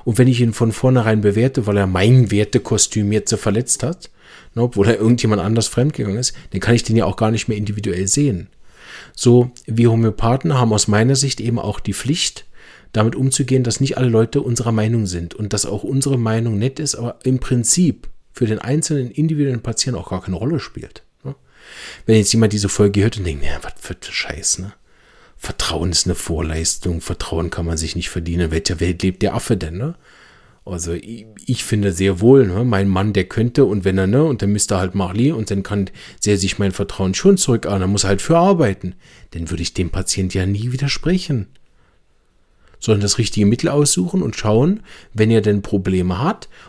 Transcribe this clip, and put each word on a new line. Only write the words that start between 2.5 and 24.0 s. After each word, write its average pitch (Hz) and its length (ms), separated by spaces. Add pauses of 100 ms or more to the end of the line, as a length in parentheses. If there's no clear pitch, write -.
jetzt 104 180
so 110 80
verletzt 113 460
hat, 165 260 (440)
ne, 117 100
obwohl 104 240
er 110 120
irgendjemand 110 420
anders 107 260
fremdgegangen 120 500
ist, - 180 (160)
dann 92 100
kann 117 140
ich 117 80
den 110 120
ja 113 100
auch 101 120
gar 110 140
nicht 107 160
mehr 107 100
individuell 101 500
sehen. 131 420 (680)
So, 123 360 (140)
wir 117 260
Homöopathen 113 640
haben 120 200
aus 104 140
meiner 110 280
Sicht 131 240
eben 117 200
auch - 200
die 101 140
Pflicht, - 520 (460)
damit 110 240
umzugehen, 131 480
dass 117 180
nicht 135 160
alle 127 120
Leute 113 320
unserer 117 300
Meinung 110 340
sind 87 280
und 104 200
dass 101 120
auch - 180
unsere 135 340
Meinung 113 400
nett 131 220
ist, 151 160
aber 117 280
im 131 160
Prinzip 131 680 (240)
für - 140
den 107 140
einzelnen 143 520
individuellen 147 500
Patienten 117 380
auch - 100
gar 92 120
keine 90 160
Rolle 143 220
spielt, - 440 (200)
ne? 135 120 (720)
Wenn 113 120
jetzt 104 140
jemand 110 220
diese 101 160
Folge 101 320
hört 110 160
und 92 80
denkt, 73 180
„Ja, 73 180
was - 180
für - 140
ein - 80